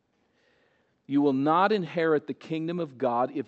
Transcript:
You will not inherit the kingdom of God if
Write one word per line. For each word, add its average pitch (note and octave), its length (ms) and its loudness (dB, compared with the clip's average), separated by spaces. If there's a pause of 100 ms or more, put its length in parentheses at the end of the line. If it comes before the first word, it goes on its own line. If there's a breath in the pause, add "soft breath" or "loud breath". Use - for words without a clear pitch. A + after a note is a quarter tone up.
(1080)
You C#3+ 140 2
will C#3+ 120 4
not D#3+ 400 2
inherit D#3+ 520 0
the C3+ 80 -8
kingdom D#3+ 460 -6
of C#3 180 -8
God B2 380 0
if B2+ 120 -6